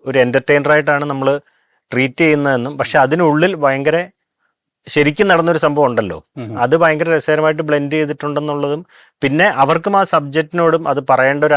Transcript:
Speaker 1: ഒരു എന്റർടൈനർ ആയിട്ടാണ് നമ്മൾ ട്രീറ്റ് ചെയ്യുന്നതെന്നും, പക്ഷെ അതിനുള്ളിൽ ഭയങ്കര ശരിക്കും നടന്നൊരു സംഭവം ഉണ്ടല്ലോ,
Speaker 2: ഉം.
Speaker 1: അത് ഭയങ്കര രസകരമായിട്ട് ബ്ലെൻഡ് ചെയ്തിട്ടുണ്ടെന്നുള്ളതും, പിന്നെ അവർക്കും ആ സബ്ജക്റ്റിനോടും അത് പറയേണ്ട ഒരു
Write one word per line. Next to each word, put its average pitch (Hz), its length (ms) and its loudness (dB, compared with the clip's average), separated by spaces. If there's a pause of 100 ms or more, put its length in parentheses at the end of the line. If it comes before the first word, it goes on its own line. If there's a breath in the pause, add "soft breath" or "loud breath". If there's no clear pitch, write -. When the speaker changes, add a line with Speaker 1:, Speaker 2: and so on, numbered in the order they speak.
Speaker 1:
ഒരു 131 140 0
എന്റർടൈനർ 143 520 0
ആയിട്ടാണ് 147 380 0
നമ്മൾ 135 160 -4 (640)
ട്രീറ്റ് 127 320 -2
ചെയ്യുന്നതെന്നും, 143 560 0
പക്ഷെ - 240 -2
അതിനുള്ളിൽ 160 500 2 (100)
ഭയങ്കര 139 340 0 (960)
ശരിക്കും 147 360 2
നടന്നൊരു 170 340 2
സംഭവം 147 260 2
ഉണ്ടല്ലോ, 107 260 -4 (240)
Speaker 2:
ഉം. 110 120 -12 (120)
Speaker 1:
അത് 127 180 2
ഭയങ്കര 160 340 0
രസകരമായിട്ട് 156 520 0
ബ്ലെൻഡ് 147 300 -2
ചെയ്തിട്ടുണ്ടെന്നുള്ളതും, 147 840 -4 (400 soft breath)
പിന്നെ 147 240 2 (160)
അവർക്കും 165 380 0
ആ - 20 2 (100)
സബ്ജക്റ്റിനോടും 160 800 0
അത് 135 80 -4 (100)
പറയേണ്ട 135 380 2
ഒരു 147 80 4